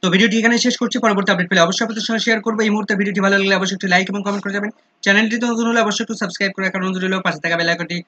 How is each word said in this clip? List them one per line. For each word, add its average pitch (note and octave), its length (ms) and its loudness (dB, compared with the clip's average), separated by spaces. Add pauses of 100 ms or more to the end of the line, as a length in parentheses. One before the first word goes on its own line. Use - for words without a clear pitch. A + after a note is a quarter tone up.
তো - 120 -2
ভিডিওটি G3+ 280 4
এখানে A#3 140 4 (100)
শেষ B3 160 2
করছি, A#3+ 240 -2
পরবর্তী G3 280 2
আপডেট F3+ 180 0
পেলে F#3 140 4
অবশ্যই F#3+ 200 -2
আপনাদের A3 220 -6
সঙ্গে A3+ 180 -2
শেয়ার A3+ 200 2
করবো। A3 220 -2
এই G#3 60 2
মুহূর্তে G#3 260 0
ভিডিওটি G3+ 260 0
ভালো G3 140 4
লাগলে G3 200 2
অবশ্যই F#3+ 180 -2
একটি F#3+ 160 -4
লাইক F#3+ 180 4
এবং G3+ 140 -4
কমেন্ট G3+ 200 -4
করে G3+ 120 -6
যাবেন, G#3 140 -4 (340)
চ্যানেলটি G#3+ 300 4 (160)
নতুন A#3 180 0
হলে A#3 160 2
অবশ্যই G#3 200 -2
একটু A3 160 -6
সাবস্ক্রাইব G3 340 -4
করে F#3+ 100 -4
রাখার F#3 180 -2
অনুরোধ F#3+ 200 -2
রইল, F#3+ 120 0 (100)
পাশে E3+ 180 -2
থাকা E3+ 160 0
বেল E3+ 120 0
আইকনটি E3+ 260 -4 (100)